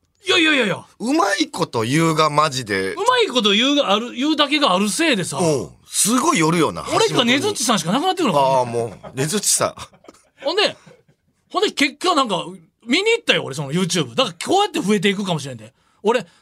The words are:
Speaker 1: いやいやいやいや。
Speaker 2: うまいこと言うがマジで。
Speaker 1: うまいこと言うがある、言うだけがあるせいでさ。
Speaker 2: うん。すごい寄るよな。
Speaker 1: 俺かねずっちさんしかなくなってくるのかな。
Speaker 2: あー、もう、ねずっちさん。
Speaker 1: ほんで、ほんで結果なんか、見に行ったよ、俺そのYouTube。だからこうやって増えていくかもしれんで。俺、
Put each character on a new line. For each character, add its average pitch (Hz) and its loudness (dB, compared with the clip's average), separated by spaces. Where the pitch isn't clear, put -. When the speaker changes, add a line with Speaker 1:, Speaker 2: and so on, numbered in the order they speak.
Speaker 1:
い - 0
や 370 2
い 330 2
や 311 2
い - 2
や 240 0
い - -2
や。 143 -6
Speaker 2:
う 233 -2
ま 392 2
い 311 -2
こ 170 -4
と 117 -2
言 156 2
う 160 0
が 156 2
マ 151 2
ジ 131 -6
で。 95 -2
Speaker 1:
う - -8
ま 480 2
い 392 2
こ 247 0
と 202 2
言 247 2
う - 0
が 208 2
あ 214 2
る、 240 -6
言 254 -2
う 311 0
だ 294 2
け 294 0
が 226 2
あ 185 4
る 208 0
せ 302 0
い - 2
で 180 -2
さ。 147 -6
Speaker 2:
う 190 -2
ん。 127 0
す 240 0
ご 320 2
い 226 2
寄 160 4
る 175 2
よ 127 2
な。 - -8
Speaker 1:
俺 427 4
か 277 0
ね 240 2
ず 392 -2
っ 403 -2
ち 269 -6
さ 226 2
ん 180 0
し 147 -6
か 175 0
な 277 0
く - -2
な 381 0
っ 370 -6
て 359 -2
く 277 2
る 185 0
の 147 0
か 139 6
な。 135 4
Speaker 2:
あ 131 2
ー、 - -4
も 117 -4
う、 98 -16
ね 135 0
ず 190 -2
っ - -2
ち - -4
さ - 2
ん。 - -12
Speaker 1:
ほ 311 -4
ん 381 -4
で、 392 0
ほ 359 -4
ん - 2
で 349 0
結 277 0
果 349 -2
な 277 2
ん 247 -2
か、 170 -4
見 302 0
に 453 2
行 466 0
っ - -20
た 220 0
よ、 160 -2
俺 131 -8
そ 147 -6
の 135 -8
YouTube。 165 -2
だ 254 2
か 180 -4
ら - -16
こ 349 2
う - 4
や 415 2
っ 381 -18
て 311 -4
増 214 0
え 202 0
て 202 2
い 196 0
く 208 -4
か 185 -4
も 151 -2
し 131 -10
れ 131 -12
ん 110 -14
で。 107 -20
俺、 220 0